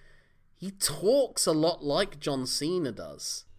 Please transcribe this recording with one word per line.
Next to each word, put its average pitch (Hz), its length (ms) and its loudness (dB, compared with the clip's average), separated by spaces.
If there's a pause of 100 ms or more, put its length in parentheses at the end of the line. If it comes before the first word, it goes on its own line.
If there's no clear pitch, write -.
(560)
he 190 140 -10
talks 196 760 2
a 175 60 4
lot 156 320 2
like 165 360 0
John 135 260 -2
Cena 151 460 -2
does. 82 520 -10 (140)